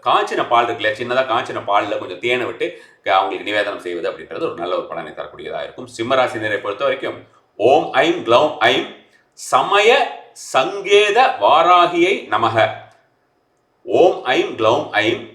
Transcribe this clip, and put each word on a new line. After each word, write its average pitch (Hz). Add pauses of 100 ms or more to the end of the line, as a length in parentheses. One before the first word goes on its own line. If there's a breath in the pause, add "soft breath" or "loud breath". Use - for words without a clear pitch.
காய்ச்சின -
பால் 120
இருக்கு 110
இல்லையா, 107
சின்னதா 123
காய்ச்சின 113
பால்ல 104
கொஞ்சம் 90
தேனை 120
விட்டு 98 (340 loud breath)
க-, 104
அவங்களுக்கு 95
நிவேதனம் 101
செய்வது 87
அப்படின்றது 80
ஒரு -
நல்ல 90
ஒரு 85
பலனை 78
தரக்கூடியதா 76
இருக்கும். -
சிம்மராசினியரை 113
பொறுத்த 104
வரைக்கும், 123 (400 soft breath)
ஓம் 139
ஐம் 156
க்ளௌம் 127
ஐம் 117 (520 soft breath)
சமய 202 (560)
சங்கேத 196 (220)
வாராகியை 175 (140)
நமக. 110 (1300)
ஓம் 139
ஐம் 135
க்ளௌம் 110
ஐம் 107 (120)